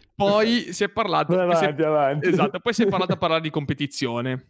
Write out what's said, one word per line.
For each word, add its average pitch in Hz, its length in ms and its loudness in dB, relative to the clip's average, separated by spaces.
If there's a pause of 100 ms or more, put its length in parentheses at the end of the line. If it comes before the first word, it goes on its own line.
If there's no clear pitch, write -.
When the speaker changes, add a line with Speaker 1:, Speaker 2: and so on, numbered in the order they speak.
(140)
Speaker 1:
Poi 214 600 2
si 190 100 -2
è 202 60 -2
parlato, 165 480 0
Speaker 2:
Vai 185 100 2
Speaker 1:
poi 175 80 4
si 160 80 2
è 151 40 2
Speaker 2:
avanti, 151 160 0
avanti. 147 440 2
Speaker 1:
esatto, 165 320 0
poi 233 140 -2
si 233 100 0
è 208 40 2
parlato 185 260 0
a - 20 -2
parlare 160 240 0
di 160 100 -6
competizione 131 1000 -4